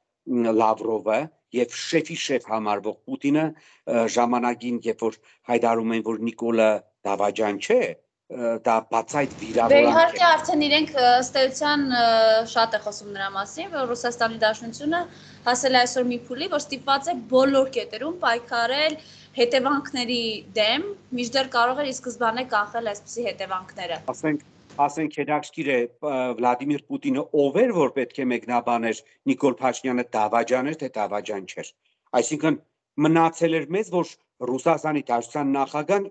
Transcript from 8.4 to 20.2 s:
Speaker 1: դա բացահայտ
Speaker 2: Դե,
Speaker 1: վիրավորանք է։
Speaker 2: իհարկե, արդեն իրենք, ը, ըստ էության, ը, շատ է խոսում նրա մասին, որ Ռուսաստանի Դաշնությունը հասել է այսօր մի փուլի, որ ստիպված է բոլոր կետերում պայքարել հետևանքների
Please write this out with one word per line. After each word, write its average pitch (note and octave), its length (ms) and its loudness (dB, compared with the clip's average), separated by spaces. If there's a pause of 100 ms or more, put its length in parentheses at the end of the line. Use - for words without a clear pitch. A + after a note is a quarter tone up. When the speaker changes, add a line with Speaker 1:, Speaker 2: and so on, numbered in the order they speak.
Speaker 1:
դա A#2 100 4 (140)
բացահայտ C3 420 -2
Speaker 2:
Դե, - 80 -16
Speaker 1:
վիրավորանք A#3 380 4
է։ - 160 6
Speaker 2:
իհարկե, E4+ 320 4
արդեն D#4+ 400 4
իրենք, D4+ 280 2
ը, B3+ 120 2 (140)
ըստ C4 200 -2
էության, C#4+ 500 2
ը, A#3+ 140 2 (460)
շատ A3+ 280 2
է G3+ 60 -2
խոսում G#3 320 -10
նրա G3 180 -4
մասին, D4 400 -8
որ C4+ 160 -2
Ռուսաստանի A#3 540 -4
Դաշնությունը A#3 560 -2 (480)
հասել B3+ 260 2
է B3 60 6
այսօր B3 300 2
մի A#3+ 180 -4
փուլի, C#4 260 -6
որ D4 120 -2
ստիպված C#4 440 -2
է F4 60 -2 (140)
բոլոր C4+ 440 4
կետերում B3 480 -6
պայքարել B3+ 800 0 (400)
հետևանքների B3 840 0 (320)